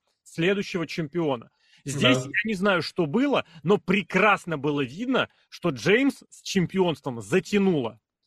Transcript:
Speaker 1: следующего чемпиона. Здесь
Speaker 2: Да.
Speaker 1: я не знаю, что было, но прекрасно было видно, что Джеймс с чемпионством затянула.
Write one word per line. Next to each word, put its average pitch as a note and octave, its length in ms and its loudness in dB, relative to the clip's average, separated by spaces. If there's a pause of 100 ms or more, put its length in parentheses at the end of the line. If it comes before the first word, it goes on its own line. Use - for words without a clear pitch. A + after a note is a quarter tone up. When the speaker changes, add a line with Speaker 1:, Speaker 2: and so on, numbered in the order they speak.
(220)
Speaker 1:
следующего F#3 640 -2
чемпиона. D3 640 -4 (340)
Здесь C#3 400 2
Speaker 2:
Да. - 80 -12 (120)
Speaker 1:
я A3 40 -4
не A3 60 -2
знаю, F3+ 280 2
что - 240 -2
было, A#3 380 0 (180)
но G3 140 2
прекрасно F#3 800 0
было C#3+ 260 -2
видно, F3+ 460 -2 (220)
что - 200 -4
Джеймс G3+ 600 2
с - 120 -20
чемпионством E3+ 800 -2
затянула. D#3 800 0 (260)